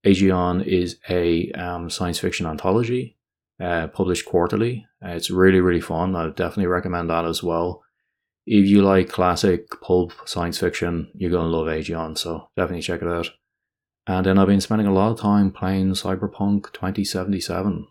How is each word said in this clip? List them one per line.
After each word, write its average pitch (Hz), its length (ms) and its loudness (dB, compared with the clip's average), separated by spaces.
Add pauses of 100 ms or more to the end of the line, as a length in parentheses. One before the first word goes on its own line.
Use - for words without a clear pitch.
Aegeon 92 560 4
is 90 380 -2 (100)
a, 87 440 0
um, 87 360 -8
science 90 300 -4
fiction 90 260 -4
anthology, 113 720 -2 (420)
uh, 85 280 -2
published 90 400 -2
quarterly. 104 580 0 (180)
Uh, 90 100 -10
it's 82 180 -6
really, 92 300 6
really 87 200 2
fun. 87 340 -4
I 82 100 -2
would 76 100 -6
definitely 90 320 -2
recommend 87 420 -2
that 82 160 0
as 82 160 -4
well. 85 400 -4 (680)
If 104 200 6
you 101 140 8
like 95 260 4
classic 90 640 0 (120)
pulp 90 320 2 (120)
science 85 320 -6
fiction, 87 560 -4
you're 90 160 -4
gonna 87 180 0
love 80 200 0
Aegeon, 80 480 -6
so 82 420 -8
definitely 87 240 -4
check 85 220 -6
it 85 40 -4
out. 85 220 -4 (760)
And 95 180 0
then 98 140 6
I've 95 80 6
been 98 120 6
spending 107 280 0
a 98 60 2
lot 101 180 4
of 113 80 -6
time 101 320 2
playing 95 400 0
Cyberpunk 101 840 -2
twenty 98 300 -4
seventy-seven. 95 880 -4